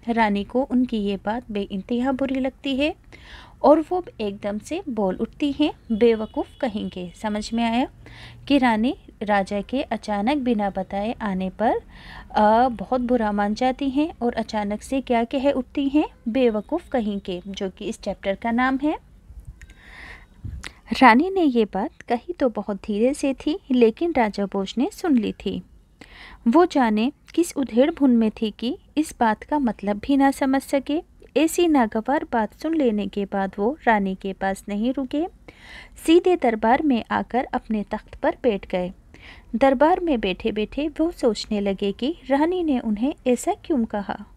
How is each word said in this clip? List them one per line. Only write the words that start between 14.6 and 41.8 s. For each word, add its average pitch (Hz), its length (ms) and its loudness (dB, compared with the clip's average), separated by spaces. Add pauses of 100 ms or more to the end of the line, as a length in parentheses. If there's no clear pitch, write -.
से 269 180 -4
क्या 240 240 0
कह 277 260 0
उठती 277 380 -2
हैं, 302 200 2 (200)
"बेवकूफ़ 233 600 0
कहेंगे", 202 600 -4
जो 196 220 -6
कि - 140 -14
इस - 160 -8
चैप्टर 196 340 -4
का 233 160 -4
नाम 254 320 0
है। 320 240 -2 (1900)
रानी 262 300 8
ने 381 120 2
ये 240 220 4
बात 208 380 -6
कही 254 300 -4
तो 277 160 0
बहुत 214 280 -4 (100)
धीरे 220 280 2
से 269 200 -2
थी, 311 240 -4 (120)
लेकिन 254 460 4
राजा 208 300 0
भोज 196 320 -4
ने 302 140 0
सुन 302 260 0
ली 196 140 -2
थी। 185 300 -6 (840)
वो 311 180 6
जाने 233 460 2 (220)
किस 339 220 0
उधेड़ 247 340 2
बुन 285 200 2
में 226 200 4
थी 214 200 -4
कि 247 280 -6 (180)
इस 311 240 -2
बात 220 220 2
का 302 160 -2
मतलब 208 400 -2
भी 277 180 0
ना 277 140 6
समझ 269 320 0
सके। 285 400 -2 (340)
ऐसी 330 320 2
नागवार 262 640 2
बात 220 280 -2
सुन 320 140 -2
लेने 226 320 0
के 202 180 -4
बाद 196 340 -4
वो 226 260 -2
रानी 202 300 2
के 190 180 -8
पास 196 360 -4
नहीं 208 240 -2
रुके, 285 340 -4 (800)
सीधे 359 300 6
दरबार 247 460 2
में 254 280 2
आकर 208 420 -2
अपने 220 300 -4
तख्त - 320 -8
पर - 280 -2
बैठ 208 260 0
गए। 180 240 -4 (640)
दरबार 277 440 4
में 311 200 0
बैठे-बैठे 214 680 -2
वो 311 220 -2
सोचने 214 500 -2
लगे 196 320 -2